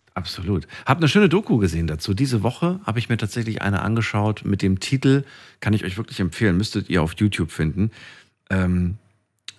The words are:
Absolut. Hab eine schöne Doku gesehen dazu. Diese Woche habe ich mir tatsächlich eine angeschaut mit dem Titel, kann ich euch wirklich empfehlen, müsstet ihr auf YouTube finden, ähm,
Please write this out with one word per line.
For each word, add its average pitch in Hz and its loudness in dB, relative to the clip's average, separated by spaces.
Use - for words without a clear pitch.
Absolut. 90 -4
Hab 139 2
eine 160 4
schöne 196 6
Doku 175 0
gesehen 82 0
dazu. 80 -4
Diese 120 0
Woche 170 0
habe 110 -2
ich 117 -4
mir 117 0
tatsächlich 110 -4
eine 98 0
angeschaut 107 0
mit 101 0
dem 95 2
Titel, 135 2
kann 107 0
ich 107 2
euch 92 -6
wirklich 110 -8
empfehlen, 92 2
müsstet 104 -2
ihr 82 2
auf 82 0
YouTube 98 0
finden, 85 0
ähm, 90 0